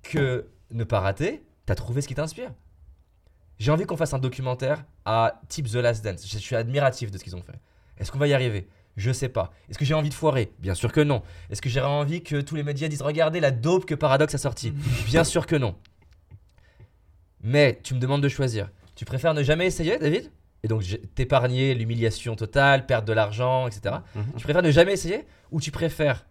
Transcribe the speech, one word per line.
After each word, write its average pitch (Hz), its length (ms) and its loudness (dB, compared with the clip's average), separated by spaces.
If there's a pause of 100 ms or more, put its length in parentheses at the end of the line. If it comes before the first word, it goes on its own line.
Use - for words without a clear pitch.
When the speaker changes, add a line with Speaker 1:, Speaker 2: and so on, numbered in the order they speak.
Speaker 1:
que 131 460 -2 (240)
ne 113 120 -4
pas 104 180 0
rater, 147 420 -2 (220)
t'as 98 100 0
trouvé 123 260 -4
ce - 60 -6
qui 123 80 -10
t'inspire. 160 360 -8 (1080)
J'ai 110 120 2
envie 165 140 2
qu'on 175 100 -4
fasse 156 200 -2
un 131 40 -2
documentaire 131 640 -4 (220)
à 113 420 2
type 135 220 -6
The 110 60 -6
Last 120 280 2
Dance. 95 220 -8
Je, - 80 -10
je 107 60 -6
suis 123 160 -6
admiratif 123 560 0
de 104 80 -10
ce - 40 -16
qu'ils 92 120 -12
ont 90 80 -12
fait. - 160 -18 (400)
Est-ce - 120 -6
qu'on 135 60 -8
va 147 100 2
y 143 60 4
arriver ? 117 340 0 (300)
Je 110 140 0
sais 123 180 -2
pas. 95 240 -4 (160)
Est-ce 107 80 -12
que 147 80 0
j'ai 139 80 2
envie 151 160 0
de - 40 -6
foirer ? 135 460 0
Bien 92 140 -2
sûr 113 180 -2
que 147 100 4
non. 139 200 2 (300)
Est-ce - 100 -8
que 135 80 -4
j'aurais 131 180 0
envie 147 360 0
que 143 180 -4
tous 143 140 -6
les 147 80 -2
médias 147 240 -4
disent « 147 160 -6
Regardez 156 360 2
la 143 120 4
dope 165 340 2
que 156 100 -2
Paradox 143 380 4
a 147 60 -4
sortie ? » - 320 -4 (220)
Speaker 2:
<laughs> 113 120 -2
Speaker 1:
Bien 160 180 6
sûr 160 220 0
que 165 100 2
non. 120 200 0 (1700)
Mais 131 420 4
tu - 100 -6
me 123 60 -2
demandes 139 240 0
de 139 60 4
choisir. 110 420 -2 (240)
Tu - 100 -12
préfères 156 280 0
ne 147 100 2
jamais 156 240 2
essayer, 180 300 0
David ? 202 340 0 (320)
Et 110 40 -4
donc 110 140 0
j'ai, 95 180 -6
t'épargner 127 760 0
l'humiliation 113 600 -2
totale, 135 500 4
perdre 110 220 0
de 110 60 0
l'argent, 123 540 2
et 113 40 -6
cetera. 104 320 -6 (120)
Speaker 2:
Mhm. 104 80 -6 (140)
Speaker 1:
Tu 113 60 -10
préfères 156 200 2
ne 156 80 6
jamais 175 220 6
essayer 196 320 -4 (260)
ou 160 80 -2
tu 147 120 -6
préfères 151 600 -2